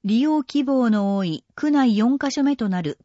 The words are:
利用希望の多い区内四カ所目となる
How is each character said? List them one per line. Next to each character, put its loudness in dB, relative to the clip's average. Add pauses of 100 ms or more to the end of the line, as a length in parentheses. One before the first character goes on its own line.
利 0
用 0
希 -2
望 2
の 0
多 -2
い -6 (120)
区 -2
内 2
四 2
カ -2
所 -2
目 2
と -4
な -4
る -6